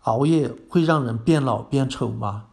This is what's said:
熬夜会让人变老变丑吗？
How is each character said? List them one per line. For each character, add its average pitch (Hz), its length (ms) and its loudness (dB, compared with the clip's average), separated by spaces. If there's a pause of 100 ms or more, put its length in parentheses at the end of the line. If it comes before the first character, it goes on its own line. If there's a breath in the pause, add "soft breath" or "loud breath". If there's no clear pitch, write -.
(100)
熬 123 160 0
夜 156 260 2 (160)
会 175 140 2
让 156 220 2
人 113 120 -4
变 147 240 2
老 120 220 -2
变 135 260 0
丑 123 220 -4
吗？ 107 420 -8